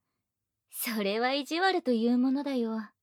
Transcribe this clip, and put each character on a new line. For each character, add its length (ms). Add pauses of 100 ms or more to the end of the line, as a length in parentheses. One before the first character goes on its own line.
(720)
そ 320
れ 160
は 140
意 120
地 140
悪 240
と 80
い 160
う 100
も 140
の 100
だ 140
よ。 340 (140)